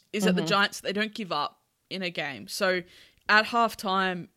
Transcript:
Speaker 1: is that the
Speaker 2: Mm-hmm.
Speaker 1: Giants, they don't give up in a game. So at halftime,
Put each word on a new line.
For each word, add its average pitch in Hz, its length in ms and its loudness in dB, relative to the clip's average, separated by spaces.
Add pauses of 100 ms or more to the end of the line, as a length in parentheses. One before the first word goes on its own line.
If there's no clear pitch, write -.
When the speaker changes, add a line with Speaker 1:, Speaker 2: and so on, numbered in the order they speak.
(140)
Speaker 1:
is 208 100 -2
that 185 120 4
the 175 60 2
Speaker 2:
Mm-hmm. 160 80 -2
Speaker 1:
Giants, 202 300 2
they 190 140 -4
don't 208 200 -2
give 196 180 -8
up 147 280 -4 (300)
in 185 120 -8
a 180 80 -4
game. 143 380 -8
So 185 360 0 (440)
at 214 200 6
halftime, 190 880 0